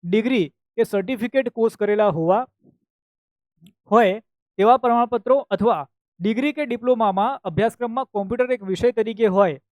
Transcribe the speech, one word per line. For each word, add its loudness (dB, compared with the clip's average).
ડિગ્રી 0
કે -6
સર્ટિફિકેટ -2
કોર્સ -2
કરેલા 2
હોવા, 0
હોય 4
તેવા 4
પ્રમાણપત્રો 0
અથવા -2
ડિગ્રી -2
કે -6
ડિપ્લોમામાં 0
અભ્યાસક્રમમાં -2
કોમ્પ્યુટર -4
એક -6
વિષય 0
તરીકે -2
હોય 2